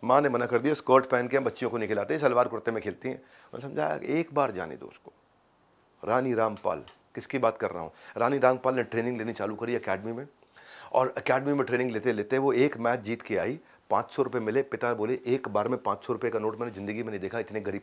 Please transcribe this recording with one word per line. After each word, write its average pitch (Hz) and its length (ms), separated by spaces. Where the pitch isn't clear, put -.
माँ 123 180
ने 120 80
मना 120 160
कर 117 140
दिया, 143 140
स्कर्ट 131 320
पहन 123 220
के 131 100
हम 135 60
बच्चियों 113 280
को 117 60
नहीं 107 120
खिलाते, 104 300
सलवार 123 280
कुर्ते 113 240
में 110 120
खेलती 101 260
हैं। 131 120
और - 80
समझा, 151 420
एक 160 300
बार 139 180
जाने 87 240
दो 64 100
उसको। - 260
रानी 127 260
रामपाल, 104 500
किसकी - 220
बात 113 200
कर 101 120
रहा 85 120
हूँ? 80 100
रानी 123 200
रामपाल 127 380
ने 123 80
ट्रेनिंग 117 340
लेनी 113 160
चालू 104 220
करी 117 200
एकेडमी 104 360
में, 131 160
और 127 240
एकेडमी 135 360
में 139 120
ट्रेनिंग 123 260
लेते 110 220
लेते 131 240
वो 135 160
एक 139 240
मैच 120 220
जीत 110 220
के 107 160
आई, 113 220
पाँच 107 220
सौ 143 120
रुपये 123 180
मिले। 110 200
पिता 120 320
बोले, 113 340
"एक 131 200
बार 104 200
में 123 160
पाँच 101 220
सौ 123 80
रुपये 113 180
का 110 80
नोट 107 200
मैंने 120 140
ज़िंदगी 101 300
में 110 60
नहीं 104 100
देखा, 95 200
इतने 107 200
गरीब 98 240